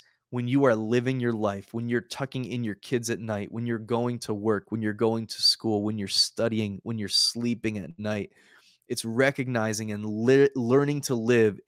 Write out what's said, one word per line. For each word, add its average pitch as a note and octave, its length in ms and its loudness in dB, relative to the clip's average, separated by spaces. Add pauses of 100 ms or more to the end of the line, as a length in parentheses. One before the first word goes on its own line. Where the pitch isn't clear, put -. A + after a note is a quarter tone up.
(300)
when B2 180 -4
you C#3 180 4
are A#2+ 100 6
living A#2+ 440 0
your A#2+ 140 0
life, G2+ 400 -4
when A#2 160 -4
you're A#2+ 120 0
tucking C3 440 -8
in A#2+ 180 -6
your G#2 120 -4
kids A#2 340 -4
at A2 100 -4
night, G#2+ 320 -6
when A#2 140 -6
you're A#2 140 -4
going A#2 400 -2
to A2 160 -6
work, G#2 340 0
when A2 140 -4
you're G#2+ 100 0
going A2+ 320 0
to - 160 -12
school, G#2+ 420 2
when G#2+ 140 -2
you're G2 100 -4
studying, A2 760 0
when A#2 160 -6
you're G2 100 -6
sleeping A2+ 680 0
at E2+ 180 -12
night. G#2 360 -4 (560)
It's A#2+ 140 -6
recognizing A2+ 880 0
and G#2 140 -6
li-, A#2+ 500 4
learning C#3 460 2
to C3+ 140 -2
live A2+ 520 4